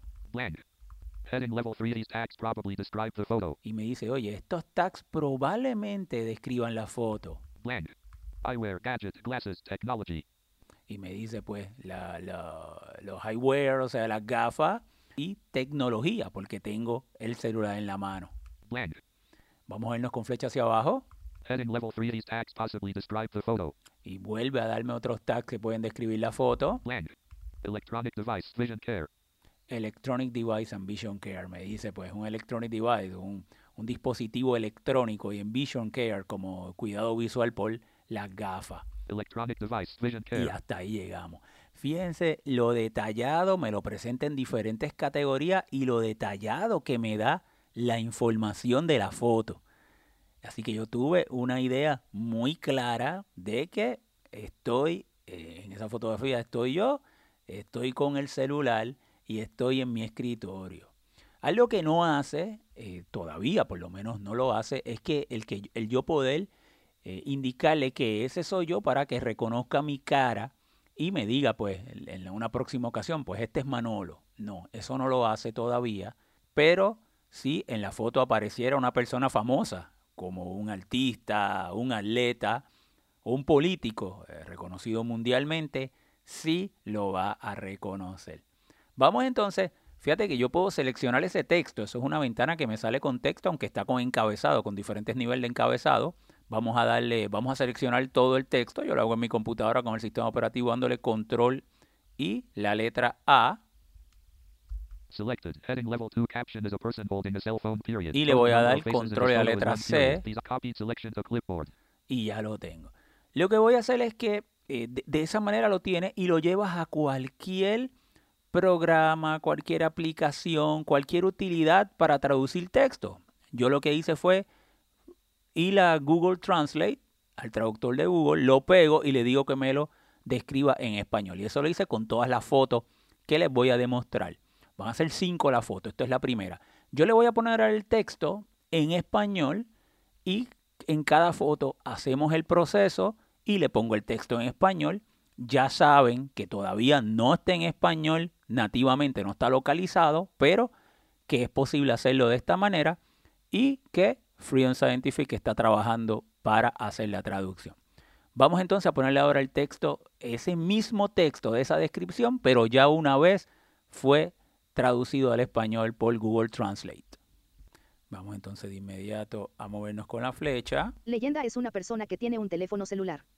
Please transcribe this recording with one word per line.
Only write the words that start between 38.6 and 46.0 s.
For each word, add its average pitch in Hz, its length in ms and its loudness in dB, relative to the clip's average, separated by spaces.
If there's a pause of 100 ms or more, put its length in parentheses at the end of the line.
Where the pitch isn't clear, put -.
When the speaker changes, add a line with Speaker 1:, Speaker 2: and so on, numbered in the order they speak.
Speaker 1:
Electronic 113 500 -8
device, 107 420 -6
vision 120 220 -4
care. 120 220 -4
Speaker 2:
Y - 40 -2
hasta - 300 -8
ahí 95 140 -8
llegamos. 87 480 -10 (340)
Fíjense 165 720 -2
lo 120 280 2
detallado, 120 840 0
me 120 120 -4
lo 98 120 -2
presenta 117 440 -6
en 151 80 -4
diferentes 117 600 -4
categorías 147 760 0
y 135 140 -2
lo 120 160 2